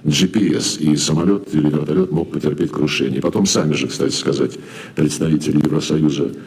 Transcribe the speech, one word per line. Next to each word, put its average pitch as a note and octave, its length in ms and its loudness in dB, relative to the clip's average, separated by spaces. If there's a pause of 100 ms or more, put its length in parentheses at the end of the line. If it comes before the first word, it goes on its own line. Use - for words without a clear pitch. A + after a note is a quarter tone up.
G D2+ 220 2
P - 300 2
S, - 240 -4
и D2+ 160 4
самолёт E2+ 580 0
или D2+ 140 2
вертолёт D2+ 440 0
мог E2 180 -2
потерпеть D2+ 400 -2
крушение. D2 500 0
Потом G3 260 2
сами D#2 280 2
же, C#2 120 -2
кстати C2+ 260 -2
сказать, - 460 -2 (360)
представители D2+ 600 0
Евросоюза D2+ 760 0 (160)